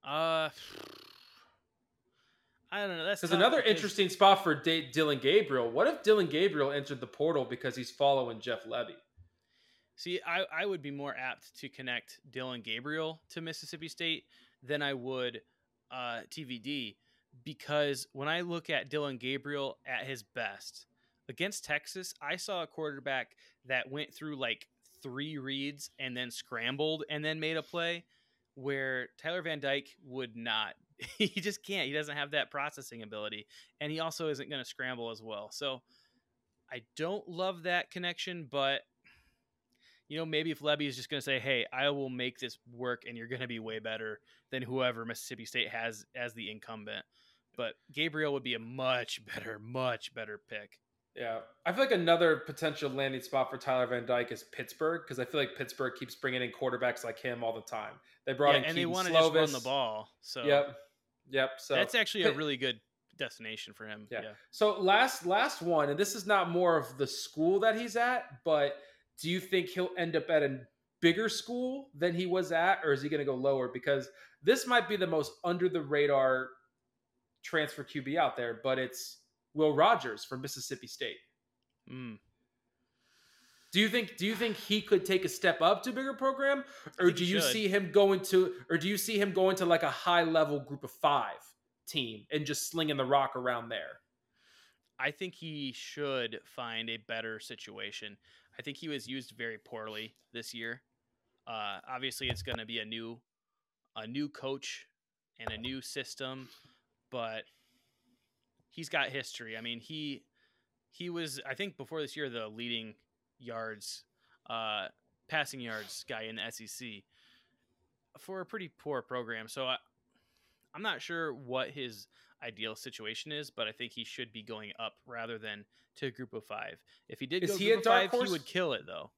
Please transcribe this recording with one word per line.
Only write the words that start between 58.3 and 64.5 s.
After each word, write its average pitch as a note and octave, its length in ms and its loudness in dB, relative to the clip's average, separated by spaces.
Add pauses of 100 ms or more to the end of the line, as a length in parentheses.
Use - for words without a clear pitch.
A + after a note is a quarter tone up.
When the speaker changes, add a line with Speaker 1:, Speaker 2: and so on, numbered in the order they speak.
Speaker 2:
brought C#3+ 200 6
Speaker 1:
Yeah, C#3+ 60 8
Speaker 2:
in C3 60 2
Speaker 1:
and E3 120 0
they E3+ 60 2
Speaker 2:
Keaton E3+ 100 0
Speaker 1:
wanna F#3 180 2
just D#3+ 220 8
run D#3+ 160 6
Speaker 2:
Slovis. C#3+ 40 -2
Speaker 1:
the C3 80 -4
ball, A#2 600 -2
so - 240 -8
Speaker 2:
Yep. C#3+ 320 6 (540)
Yep. C3 300 0
So - 140 -2
Speaker 1:
that's C3+ 200 2
actually G#3+ 280 2
a - 60 6
Speaker 2:
Pitt- C3+ 80 2
Speaker 1:
really D3 200 0
good B2 240 -2 (360)
destination A2 580 -8
for A2 120 -14
him. G#2+ 240 -12
Speaker 2:
Yeah. A2+ 120 -4
Speaker 1:
Yeah. G#2+ 120 -10 (160)